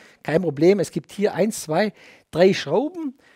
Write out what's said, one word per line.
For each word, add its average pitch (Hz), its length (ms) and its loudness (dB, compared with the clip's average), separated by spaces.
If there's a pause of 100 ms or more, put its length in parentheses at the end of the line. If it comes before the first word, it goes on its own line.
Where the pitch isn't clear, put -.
(220)
kein 160 200 -2
Problem, 170 380 2
es 156 100 -6
gibt - 220 -10
hier 202 200 -2
eins, 196 300 -2
zwei, 180 320 -2 (360)
drei 185 220 4
Schrauben, 277 680 -4 (180)